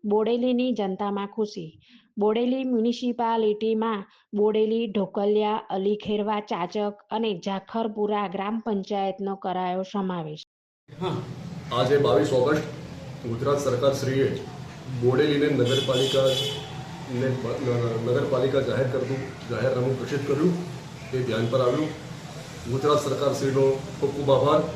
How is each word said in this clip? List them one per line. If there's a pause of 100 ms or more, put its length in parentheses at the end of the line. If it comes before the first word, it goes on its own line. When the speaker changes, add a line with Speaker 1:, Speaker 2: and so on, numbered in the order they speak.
Speaker 1:
બોડેલીની
જનતામાં
ખુશી. (480)
બોડેલી
મ્યુનિસિપાલિટીમાં (300)
બોડેલી,
ઢોકલિયા,
અલીખેરવા,
ચાચક (140)
અને (160)
જાખરપુરા
ગ્રામ
પંચાયતનો
કરાયો
સમાવેશ. (440)
Speaker 2:
હા, (560)
આજે
બાવીસ
ઓગસ્ટ (640)
ગુજરાત
સરકારશ્રીએ (760)
બોડેલીને
નગરપાલિકાને (140)
બ-, (480)
નગરપાલિકા
જાહેર
કરતું (300)
જાહેરનામું
પ્રસિદ્ધ
કર્યું, (580)
એ
ધ્યાન
પર
આવ્યું. (760)
ગુજરાત
સરકારશ્રીનો (320)
ખૂબ
ખૂબ
આભાર. (140)